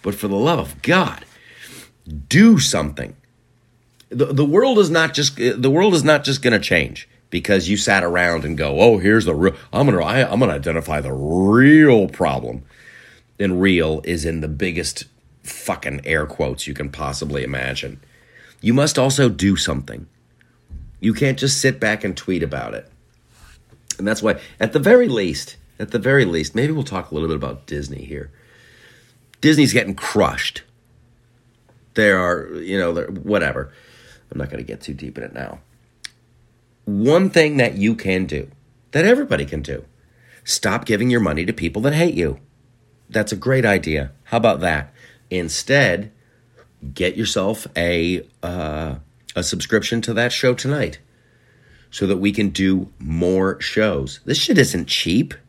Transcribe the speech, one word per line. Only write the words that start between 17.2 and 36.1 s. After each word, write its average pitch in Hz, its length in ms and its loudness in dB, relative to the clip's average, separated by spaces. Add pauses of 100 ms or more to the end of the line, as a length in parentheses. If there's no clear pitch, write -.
imagine. 67 560 -8 (600)
You 107 140 0
must 143 240 2
also 135 300 2
do 95 280 2
something. 67 500 -6 (960)
You 107 120 2
can't 135 260 0
just 135 220 -2
sit 131 180 0
back 107 240 -2
and 95 140 -6
tweet 90 260 -4
about 64 320 -8
it. - 160 -14 (1080)
And 95 80 -8
that's 107 160 -6
why, 107 180 -4 (200)
at 113 120 -2
the 156 60 0
very 226 300 4
least, 95 480 -4 (220)
at 104 120 -10
the 120 80 -2
very 127 260 4
least, 82 300 -4
maybe 139 180 0
we'll 156 120 -4
talk 92 260 -10
a 78 40 -10
little 80 140 -4
bit 78 80 -2
about 67 300 -10
Disney 69 380 -10
here. 71 260 -14 (1120)
Disney's 147 320 4
getting 101 220 0
crushed. - 680 -2 (1300)
There 101 240 4
are, 87 380 -2
you 92 220 -4
know, 85 140 0
there, 85 140 -4
whatever. 82 640 -4 (580)
I'm - 80 -10
not 69 120 -8
gonna - 120 -10
get - 180 -12
too 73 140 -12
deep 67 240 -14
in 58 60 -10
it - 80 -16
now. - 280 -14 (1200)